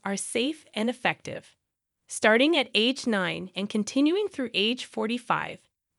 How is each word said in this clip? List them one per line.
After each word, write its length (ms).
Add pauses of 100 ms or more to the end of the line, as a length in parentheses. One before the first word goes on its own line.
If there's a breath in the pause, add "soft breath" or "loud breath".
are 140
safe 560
and 160
effective. 640 (560)
Starting 460
at 180
age 320
nine 480
and 140
continuing 600
through 260
age 320
forty-five, 720 (400)